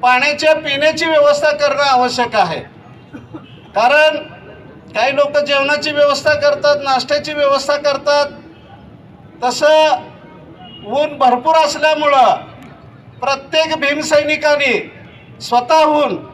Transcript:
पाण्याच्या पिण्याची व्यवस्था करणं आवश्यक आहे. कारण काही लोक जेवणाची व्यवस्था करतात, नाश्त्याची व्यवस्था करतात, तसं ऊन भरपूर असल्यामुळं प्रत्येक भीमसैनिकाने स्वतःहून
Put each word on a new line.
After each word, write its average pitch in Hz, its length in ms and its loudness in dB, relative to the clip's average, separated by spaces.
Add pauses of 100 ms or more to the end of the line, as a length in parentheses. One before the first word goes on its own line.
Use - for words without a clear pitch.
पाण्याच्या 294 520 2
पिण्याची 311 500 -2
व्यवस्था 294 460 2
करणं 285 320 -2
आवश्यक 247 540 0
आहे. 170 240 -2 (1120)
कारण 294 420 2 (760)
काही 262 220 0
लोक 285 220 0
जेवणाची 285 520 -2
व्यवस्था 294 440 0
करतात, 294 500 0
नाश्त्याची 294 480 -2
व्यवस्था 285 440 0
करतात, 285 500 -2 (1160)
तसं 311 440 2 (1000)
ऊन 285 320 -4
भरपूर 247 360 2
असल्यामुळं 302 840 2 (840)
प्रत्येक 294 540 -2
भीमसैनिकाने 294 1160 0 (480)
स्वतःहून 294 760 2 (160)